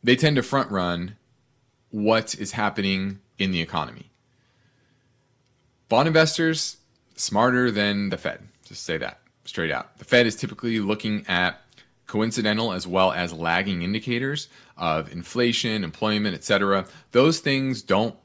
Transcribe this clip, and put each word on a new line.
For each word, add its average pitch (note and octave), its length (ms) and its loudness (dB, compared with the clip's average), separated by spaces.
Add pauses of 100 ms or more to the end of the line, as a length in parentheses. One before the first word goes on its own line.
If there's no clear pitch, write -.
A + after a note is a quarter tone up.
they B2 140 6
tend D3+ 200 2
to B2+ 60 2
front C3+ 280 -2
run F2+ 460 -2 (720)
what A2 440 0
is G2 180 -8
happening G2 680 -2 (180)
in F#2+ 140 0
the F2 80 0
economy. D2+ 500 -6 (1800)
Bond C3 200 4
investors, D#3+ 720 2 (380)
smarter B2 540 2
than G2+ 400 0
the - 80 -4
Fed. - 300 -8 (180)
Just - 180 -16
say D#2+ 140 -4
that A1 220 -8 (240)
straight E2 260 -4
out. - 280 -6
The - 60 -18
Fed A#2+ 220 6
is A2+ 100 -2
typically A2+ 440 -4
looking G#2+ 480 -2
at F2+ 320 0 (460)
coincidental A2 680 0
as F2+ 140 -6
well F#2 260 2
as F2 200 -4
lagging E2+ 500 -2
indicators A#2+ 680 -4 (280)
of D#2+ 360 -2
inflation, A2+ 720 -2
employment, G#2 500 -2
et - 100 -12
cetera. G2 420 2 (260)
Those D3+ 280 4
things C3+ 420 -2
don't G#2 420 0